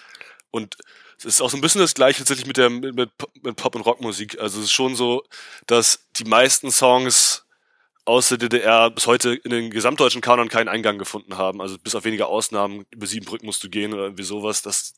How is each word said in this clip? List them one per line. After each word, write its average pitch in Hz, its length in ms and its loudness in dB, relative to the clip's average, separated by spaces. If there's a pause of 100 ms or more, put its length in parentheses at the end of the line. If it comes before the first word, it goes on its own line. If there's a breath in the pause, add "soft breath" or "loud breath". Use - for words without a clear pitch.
(520 loud breath)
Und 110 260 -10 (400 soft breath)
es - 80 -20
ist - 160 0
auch 127 80 0
so 139 80 -4
ein 139 40 -2
bisschen 170 200 4
das 170 140 2
Gleiche 135 240 6
tatsächlich 131 280 -2
mit 135 100 -8
der, 127 120 6
mit, 123 260 -6
mit 123 220 -4
Pop-, - 260 -16
mit 117 120 -8
Pop- - 200 -4
und 117 60 -8
Rockmusik. 107 580 -4
Also 107 200 -6
es 107 60 -6
ist 101 60 0
schon 131 240 0
so, 123 280 -2 (420 loud breath)
dass - 420 2 (100)
die 113 80 -8
meisten 127 460 4
Songs 127 720 4 (600)
aus 120 240 4
der 123 80 2
D 120 100 -2
D 117 120 2
R 113 300 4
bis - 160 -4
heute 120 280 2
in 123 180 -8
den 117 180 -4
gesamtdeutschen 120 520 0
Kanon 120 260 4
keinen 113 220 0
Eingang 104 280 -2
gefunden 98 400 -12
haben. 95 240 -2
Also 95 160 -10
bis - 160 -8
auf 107 120 -6
wenige 110 220 -2
Ausnahmen, 101 640 -4
über 107 160 -16
Siebenbrück 107 380 -10
musst 107 220 -8
du 98 40 -16
gehen 104 240 -6
oder 98 100 -6
irgendwie 98 200 -10
sowas, 104 380 -6
das - 360 -6